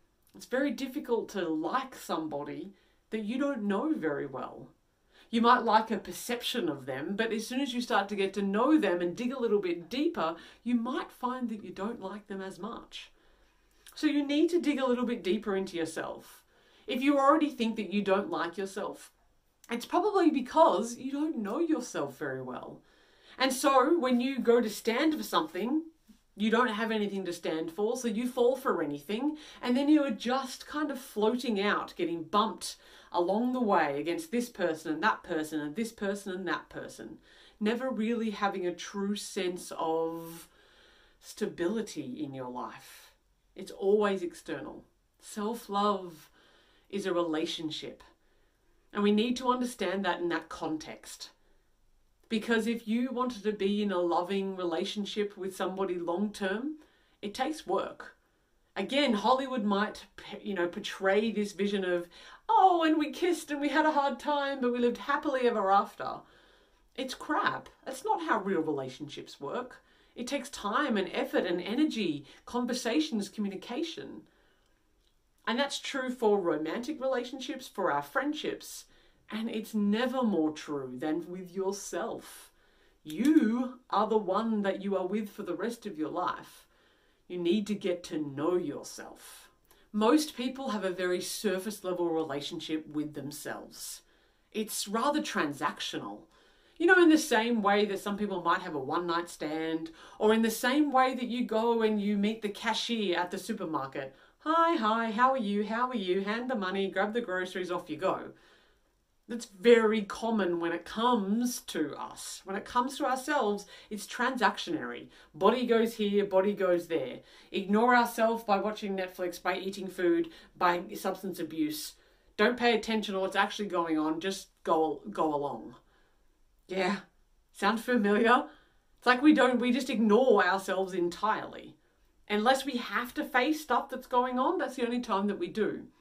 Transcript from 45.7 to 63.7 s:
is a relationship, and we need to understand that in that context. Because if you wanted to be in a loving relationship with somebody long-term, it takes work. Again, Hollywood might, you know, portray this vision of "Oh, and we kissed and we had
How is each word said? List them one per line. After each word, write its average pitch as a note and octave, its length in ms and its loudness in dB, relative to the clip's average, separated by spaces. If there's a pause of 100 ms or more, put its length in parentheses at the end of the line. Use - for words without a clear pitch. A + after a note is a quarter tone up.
is F#3+ 160 -4
a F#3 80 -2
relationship, D#3+ 880 -4 (880)
and G#3 100 -2
we G#3 120 6
need A#3+ 240 2
to C4 100 -4
understand G3+ 560 0
that F3 160 0
in F3 80 -2
that E3 220 -4
context. - 800 -8 (1000)
Because A3+ 380 0
if A3+ 220 -4
you A#3+ 240 0
wanted A#3+ 320 -4
to G#3 100 0
be G#3 300 0
in G3+ 80 0
a F3+ 80 0
loving F#3 580 0
relationship G3 800 -4
with F#3+ 180 -8
somebody F#3 440 -2
long-term, G#3 800 -2 (440)
it G3+ 140 -8
takes C4+ 320 -4
work. - 500 -4 (580)
Again, B3 380 2
Hollywood B3 500 2
might, G#3 440 0 (340)
you G3+ 140 -6
know, F3 120 2
portray G3+ 640 0
this G3+ 220 -2
vision G3+ 320 0
of F3 240 0 (380)
"Oh, F#4+ 360 6
and D#4 140 4
we C#4+ 140 0
kissed E4 400 -2
and C#4+ 100 -2
we C#4+ 80 0
had D4+ 160 2